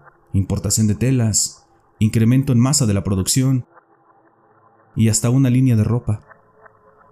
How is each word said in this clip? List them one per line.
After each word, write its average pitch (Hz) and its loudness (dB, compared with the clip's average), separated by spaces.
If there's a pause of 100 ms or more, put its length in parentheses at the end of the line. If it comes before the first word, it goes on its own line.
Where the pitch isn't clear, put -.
(320)
Importación 101 -2
de 104 0
telas, 117 -2 (300)
incremento 120 2
en 117 2
masa 127 0
de 101 0
la 98 -2
producción 123 -2 (1300)
y 110 2
hasta 113 -2
una 131 2
línea 127 2
de 107 2
ropa. 107 -4 (920)